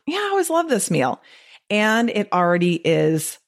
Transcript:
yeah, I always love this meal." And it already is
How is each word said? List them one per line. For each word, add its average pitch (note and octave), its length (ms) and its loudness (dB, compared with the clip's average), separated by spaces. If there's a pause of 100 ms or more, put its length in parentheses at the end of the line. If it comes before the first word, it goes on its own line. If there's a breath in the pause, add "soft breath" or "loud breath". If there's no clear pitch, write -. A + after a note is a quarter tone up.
yeah, E4 120 -4
I G#4 140 -4
always G4 180 0
love E4 200 0
this A3 220 -2
meal." C3+ 300 -2 (480 loud breath)
And A3 400 0
it G#3 240 -2
already F3 420 2
is D#3 720 0